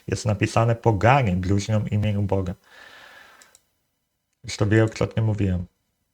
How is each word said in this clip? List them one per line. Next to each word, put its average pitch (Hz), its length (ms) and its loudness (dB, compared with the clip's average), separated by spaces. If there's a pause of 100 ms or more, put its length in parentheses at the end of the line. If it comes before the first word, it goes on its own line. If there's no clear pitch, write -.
jest - 180 -4
napisane: 110 500 0
„Poganie 113 600 2
bluźnią 98 500 0
imieniu 104 360 -2
Boga”. 95 340 -2 (1900)
Już - 140 -12
to 107 100 0
wielokrotnie 110 560 2
mówiłem, 101 420 -2 (480)